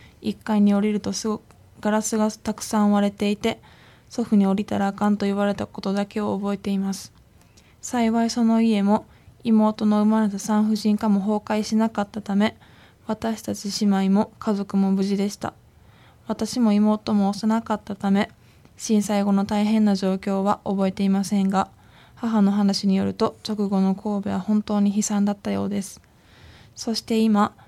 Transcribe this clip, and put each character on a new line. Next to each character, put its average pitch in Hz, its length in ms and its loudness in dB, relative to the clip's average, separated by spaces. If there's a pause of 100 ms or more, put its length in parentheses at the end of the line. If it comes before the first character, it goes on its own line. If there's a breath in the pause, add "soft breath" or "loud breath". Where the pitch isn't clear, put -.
(200 loud breath)
一 208 140 -6
階 208 260 -2
に 202 140 6
降 202 80 2
り 214 100 0
る 208 80 -2
と 196 140 -6
す - 120 -6
ご-、 214 140 -4 (400)
ガ 208 100 -2
ラ 214 120 0
ス 220 160 -4
が 214 120 2
た 214 220 -8
く - 100 -8
さ 214 200 0
ん 208 100 4
割 202 140 2
れ 202 40 0
て 202 200 -2
い 208 80 -2
て、 226 240 -4 (480 soft breath)
祖 233 140 -4
父 214 120 2
に 196 100 4
降 190 60 2
り 202 140 -2
た 208 100 -4
ら 196 120 0
あ 196 40 -4
か 208 160 -2
ん 208 80 2
と 202 80 -4
言 196 100 0
わ 202 120 0
れ 202 80 -2
た 208 120 -6
こ - 140 -16
と 196 140 -4
だ 202 100 -2
け 208 160 -6
を 208 180 -2
覚 202 140 -4
え 196 60 -4
て 202 100 -8
い 196 100 -2
ま 196 140 -2
す。 - 220 -12 (680 soft breath)
幸 233 400 0
い 233 60 0
そ 233 160 0
の 226 160 4
家 220 220 2
も 208 240 2 (360 soft breath)
妹 214 440 2
の 208 140 4
生 208 40 2
ま 220 160 4
れ 214 80 2
た 196 100 -6
産 214 280 0
婦 214 100 0
人 208 220 0
科 220 100 0
も 202 100 4
崩 208 200 0
壊 214 240 -4
し 214 140 -4
な 226 120 2
か 220 140 -4
っ 202 80 -6
た 208 100 -10
た 202 140 -6
め、 208 240 0 (480 soft breath)
私 220 340 -4
た 208 160 -6
ち 208 300 -4
姉 190 220 4
妹 196 60 4
も 202 240 2
家 220 140 -2
族 196 240 -4
も 196 160 2
無 196 100 0
事 196 140 0
で 202 140 -2
し - 60 -14
た。 - 180 -8 (720 soft breath)
私 220 340 -4
も 214 140 4
妹 214 400 2
も 196 160 2
幼 220 320 -2
か 226 120 -4
っ 208 80 -6
た 202 140 -12
た 202 140 -4
め、 196 200 2 (460 soft breath)
震 214 260 0
災 202 200 -2
後 202 100 0
の 196 140 0
大 208 180 0
変 214 220 2
な 202 80 4
状 190 220 0
況 196 260 -2
は 202 240 0
覚 190 220 0
え 190 40 -2
て 196 120 -2
い 196 40 2
ま 196 160 0
せ 196 180 0
ん 190 60 0
が、 196 220 -2 (460 soft breath)
母 220 260 0
の 196 100 4
話 202 340 0
に 190 100 2
よ 196 100 0
る 190 80 -4
と - 240 -2 (100)
直 208 220 -4
後 190 100 2
の 190 140 2
神 202 300 -6
戸 202 40 -6
は 196 120 -4
本 208 220 0
当 208 180 -2
に 202 140 2
悲 214 80 0
惨 202 220 0
だ 202 80 0
っ 202 60 -6
た 208 120 -8
よ 196 140 -4
う 196 60 -6
で 202 100 -4
す。 - 220 -14 (720 soft breath)
そ - 180 -8
し 220 80 -4
て 226 180 -2
今、 220 360 2 (140 soft breath)